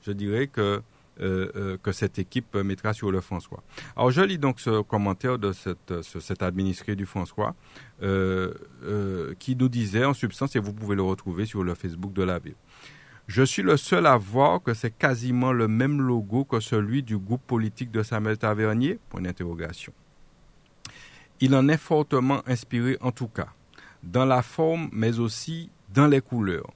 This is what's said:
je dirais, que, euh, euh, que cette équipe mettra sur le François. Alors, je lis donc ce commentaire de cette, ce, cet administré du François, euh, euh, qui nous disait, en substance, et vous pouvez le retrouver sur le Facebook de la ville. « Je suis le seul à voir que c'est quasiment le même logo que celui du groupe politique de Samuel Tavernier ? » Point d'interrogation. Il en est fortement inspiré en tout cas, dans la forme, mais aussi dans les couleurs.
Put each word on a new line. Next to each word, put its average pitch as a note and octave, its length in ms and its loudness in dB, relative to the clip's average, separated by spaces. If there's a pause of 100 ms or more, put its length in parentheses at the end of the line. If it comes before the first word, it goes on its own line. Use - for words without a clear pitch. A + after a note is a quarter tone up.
je G2+ 120 -6
dirais, G#2 340 -2
que, G2+ 340 0 (380)
euh, F#2+ 380 -2
euh, F#2+ 260 -4
que G2+ 80 -2
cette - 260 -2
équipe - 380 -4
mettra G2 380 -2
sur G#2+ 180 -4
le F#2+ 80 0
François. - 420 -10 (360)
Alors, B2+ 140 6
je C#3 100 4
lis F#3+ 160 2
donc C#3 240 0
ce A2 200 2
commentaire G#2 560 0
de G2+ 140 0
cette, F2+ 500 -8
ce, D#2+ 200 -12
cet - 200 -6
administré F#2+ 540 -2
du G2 100 -4
François, - 480 -4 (480)
euh, F#2+ 520 0 (320)
euh, F#2+ 520 -4
qui C3 200 -4
nous B2+ 100 4
disait, A#2 380 2
en C#3 80 4
substance, C3 420 -4
et B2+ 40 2
vous G#2 140 -4
pouvez G#2 220 -2
le G2 80 2
retrouver F#2+ 420 -2
sur G#2+ 200 -4
le F2 100 -2
Facebook F#2 380 -8
de F#2+ 100 0
la F2+ 160 -2
ville. « D#2+ 160 -16 (720)
Je A2 160 4
suis C3+ 180 0
le F3+ 160 4
seul F3 300 4
à C3 100 8
voir C3 460 2
que A#2+ 100 0
c'est A2+ 240 -6
quasiment B2+ 540 2
le A#2 160 4
même C3+ 340 2
logo A#2+ 440 0
que A#2 160 -2
celui A2 420 0
du A2+ 140 -2
groupe G#2+ 280 -4
politique A2+ 460 -2
de A2 100 0
Samuel G#2+ 380 -2
Tavernier ? » A2 580 2 (120)
Point F2+ 120 -10
d'interrogation. E2+ 720 -8 (1500)
Il C3 140 6
en C3+ 120 6
est D#3 100 4
fortement C#3 680 2
inspiré B2 540 0
en B2+ 100 0
tout A#2 160 -6
cas, - 220 -6 (540)
dans B2 220 0
la C3 160 4
forme, D#3+ 500 -2
mais A2+ 280 0
aussi D#3+ 500 -4 (240)
dans C#3 140 6
les C#3 140 6
couleurs. G2 540 -2